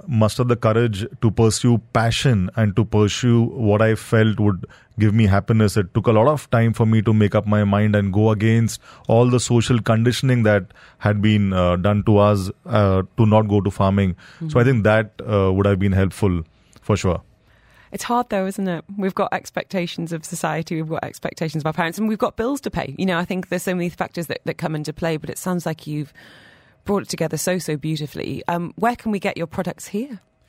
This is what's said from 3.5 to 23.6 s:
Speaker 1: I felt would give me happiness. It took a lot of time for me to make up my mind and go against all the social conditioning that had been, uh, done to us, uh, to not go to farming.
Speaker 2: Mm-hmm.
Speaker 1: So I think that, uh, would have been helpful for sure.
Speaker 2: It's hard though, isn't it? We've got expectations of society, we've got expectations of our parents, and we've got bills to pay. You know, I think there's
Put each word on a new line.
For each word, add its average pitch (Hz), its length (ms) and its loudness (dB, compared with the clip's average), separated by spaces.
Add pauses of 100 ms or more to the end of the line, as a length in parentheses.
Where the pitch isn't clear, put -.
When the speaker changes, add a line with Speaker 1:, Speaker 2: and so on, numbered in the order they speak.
Speaker 1:
I 110 140 4
felt 110 440 0
would 104 280 0 (320)
give 104 160 2
me 110 120 4
happiness. 101 520 2
It 92 160 -4
took 107 120 0
a 120 60 2
lot 110 140 6
of 151 240 0
time 113 240 2
for 117 100 0
me 110 160 4
to 110 140 2
make 107 200 2
up 104 120 2
my 104 180 2
mind 104 320 2
and 98 160 2
go 107 180 2
against 113 520 0 (260)
all 120 220 4
the 123 100 2
social 120 400 2
conditioning 120 600 2
that 104 240 2 (320)
had 104 240 0
been, 104 320 2
uh, 90 220 2
done 101 280 0
to 107 140 4
us, 101 320 2 (160)
uh, 98 360 2 (140)
to 117 80 4
not 107 240 4
go 101 140 2
to 98 80 0
farming. 98 420 0
Speaker 2:
Mm-hmm. - 380 -12
Speaker 1:
So 139 100 2
I 120 40 4
think 120 200 2
that, 107 280 2 (140)
uh, 98 280 2
would 98 100 2
have 101 140 2
been 98 140 0
helpful 95 500 0 (400)
for 107 120 0
sure. 92 280 -2 (680)
Speaker 2:
It's - 120 -10
hard 240 240 -2
though, 190 180 -4
isn't 196 220 -6
it? 165 160 -6 (140)
We've 190 160 -4
got - 180 -2
expectations 170 800 -8
of 160 140 -10
society, 165 500 -6
we've 160 140 -6
got 160 140 -6
expectations - 580 -8
of 147 40 -4
our 156 60 -4
parents, 165 260 -4
and 214 120 -2
we've 214 80 -4
got - 180 -4
bills 262 240 -4
to 208 100 -8
pay. 139 280 -6
You 190 80 -2
know, 185 120 0
I 175 60 -2
think 180 240 -6
there's 180 140 -6